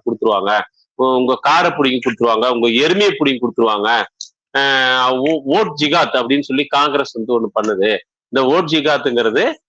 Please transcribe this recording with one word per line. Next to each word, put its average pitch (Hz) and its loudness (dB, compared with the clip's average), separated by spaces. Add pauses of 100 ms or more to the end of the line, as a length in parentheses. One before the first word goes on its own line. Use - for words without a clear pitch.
கொடுத்துருவாங்க, 104 -2 (480)
உ-, 131 2
உங்க 127 0
காரை 170 2
பிடிங்கி 131 -2
கொடுத்துருவாங்க, 117 0
உங்க 120 0
எருமையை 175 2
பிடிங்கி 139 -2
கொடுத்துருவாங்க. 110 0 (680)
ஆஹ், 131 0
ஓ-, 147 -2
ஓட் 170 0
ஜிகாத் 147 0
அப்படின்னு 131 0
சொல்லி 139 -2
காங்கிரஸ் 143 -2
வந்து 117 -2
ஒண்ணு 113 0
பண்ணுது. 107 0 (420)
இந்த 131 0
ஓட் 156 0
ஜிகாத்துங்கிறது, 135 0 (240)